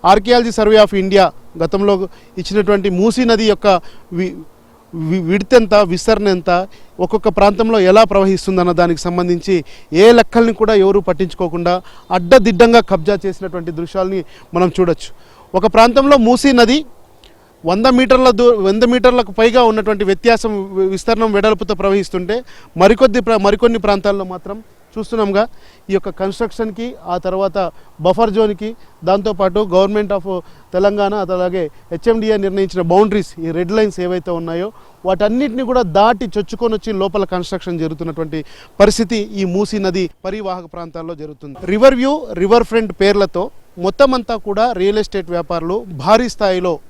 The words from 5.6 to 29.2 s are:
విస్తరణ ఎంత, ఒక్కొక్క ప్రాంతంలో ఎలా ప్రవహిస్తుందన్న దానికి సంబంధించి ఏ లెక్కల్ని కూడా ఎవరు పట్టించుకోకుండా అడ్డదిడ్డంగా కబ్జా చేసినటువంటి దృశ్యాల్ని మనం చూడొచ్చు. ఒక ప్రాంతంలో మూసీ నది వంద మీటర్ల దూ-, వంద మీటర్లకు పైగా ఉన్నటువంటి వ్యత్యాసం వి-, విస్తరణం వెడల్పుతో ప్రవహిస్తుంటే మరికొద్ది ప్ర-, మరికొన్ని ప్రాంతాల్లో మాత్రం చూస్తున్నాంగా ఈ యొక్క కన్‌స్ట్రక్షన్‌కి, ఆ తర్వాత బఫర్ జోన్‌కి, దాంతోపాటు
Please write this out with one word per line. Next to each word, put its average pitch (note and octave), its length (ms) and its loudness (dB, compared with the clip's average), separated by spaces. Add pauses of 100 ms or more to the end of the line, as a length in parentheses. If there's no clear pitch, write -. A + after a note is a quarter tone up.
విస్తరణ G#3 540 2
ఎంత, F3+ 380 0 (340)
ఒక్కొక్క G#3 280 -2
ప్రాంతంలో G#3 520 2
ఎలా G3 240 6
ప్రవహిస్తుందన్న F#3+ 680 0
దానికి E3 280 0
సంబంధించి F3 640 -2 (280)
ఏ G#3 200 8
లెక్కల్ని A#3 400 4
కూడా A3 220 0
ఎవరు G3 240 4
పట్టించుకోకుండా F3 840 -2 (280)
అడ్డదిడ్డంగా A3 680 4
కబ్జా G3 460 -2
చేసినటువంటి F3 440 -8
దృశ్యాల్ని F3+ 540 -4 (300)
మనం F3 260 2
చూడొచ్చు. E3+ 300 -2 (440)
ఒక F#3+ 120 0
ప్రాంతంలో A#3+ 500 4
మూసీ B3 360 4
నది B3 320 4 (840)
వంద G3+ 200 0
మీటర్ల B3+ 440 4
దూ-, A#3+ 260 4
వంద G3+ 260 0
మీటర్లకు B3 500 2
పైగా A#3 300 4
ఉన్నటువంటి G#3+ 420 0
వ్యత్యాసం G3+ 680 -2
వి-, F#3+ 120 0
విస్తరణం G#3+ 460 -2
వెడల్పుతో G3+ 420 0
ప్రవహిస్తుంటే G3 680 -2 (340)
మరికొద్ది A#3 440 4
ప్ర-, A3+ 160 0
మరికొన్ని G#3 420 2
ప్రాంతాల్లో G3+ 460 -2
మాత్రం F#3+ 380 -14 (360)
చూస్తున్నాంగా G#3+ 480 -2 (440)
ఈ - 20 -2
యొక్క G3 160 -2
కన్‌స్ట్రక్షన్‌కి, A3 840 -6 (120)
ఆ F3 120 -4
తర్వాత F#3 520 -4 (300)
బఫర్ G3 300 2
జోన్‌కి, G#3 460 -4 (280)
దాంతోపాటు F#3+ 560 0